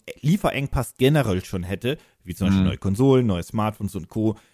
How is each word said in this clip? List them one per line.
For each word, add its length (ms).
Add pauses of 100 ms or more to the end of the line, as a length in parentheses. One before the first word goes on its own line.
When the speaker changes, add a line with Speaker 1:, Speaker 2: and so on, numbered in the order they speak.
(220)
Speaker 1:
Lieferengpass 760
generell 480
schon 180
hätte, 340 (260)
wie 100
zum 140
Beispiel 160
Speaker 2:
Mhm. 60
Speaker 1:
neue 80
Konsolen, 500
neue 160
Smartphones 520
und 140
Co., 260 (180)